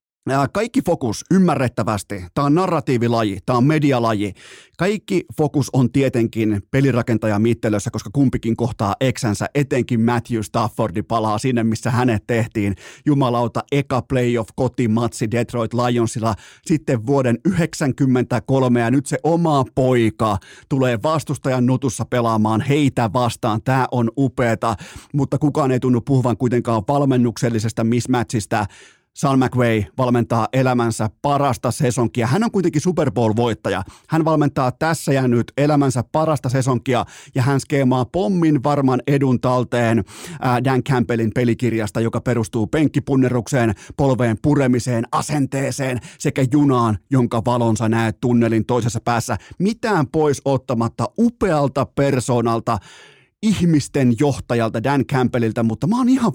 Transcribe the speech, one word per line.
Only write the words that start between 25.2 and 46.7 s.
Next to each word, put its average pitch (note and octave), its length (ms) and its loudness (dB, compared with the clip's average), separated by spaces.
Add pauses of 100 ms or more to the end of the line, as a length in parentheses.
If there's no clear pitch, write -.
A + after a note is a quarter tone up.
kukaan C#3+ 320 0
ei B2+ 100 0
tunnu B2+ 200 2
puhuvan B2 360 0
kuitenkaan A#2 520 0
valmennuksellisesta B2 960 0
mismatchista. A2+ 840 -2 (480)
Sean C#3 240 0
McVay A#2+ 440 2 (160)
valmentaa A#2+ 540 0
elämänsä B2 580 0 (120)
parasta C#3+ 480 0
sesonkia. A#2+ 560 -2
Hän F3+ 180 0
on A#3 60 -2
kuitenkin F3 320 0
Super D#3+ 280 0
Bowl-voittaja. G#2+ 720 0 (260)
Hän D#3+ 160 0
valmentaa D3 480 2
tässä D#3+ 400 -2
ja C3+ 160 2
nyt A#2+ 280 0
elämänsä C#3 560 2
parasta D#3 360 0
sesonkia, B2 560 0 (300)
ja C3 80 0
hän C#3 180 2
skeemaa B2+ 440 0
pommin E3+ 580 0
varman C#3 440 0
edun C3+ 340 2
talteen, A#2+ 640 0 (360)
ää, B2 240 0
Dan C3 180 2
Campbellin A#2 520 0
pelikirjasta, A#2 640 0
joka A2+ 200 0
perustuu A#2 460 -2
penkkipunnerukseen, B2+ 1080 0 (220)
polveen B2 460 2
puremiseen, B2+ 720 2
asenteeseen C3+ 840 -4 (200)
sekä C#3+ 340 -2
junaan, B2 460 4 (120)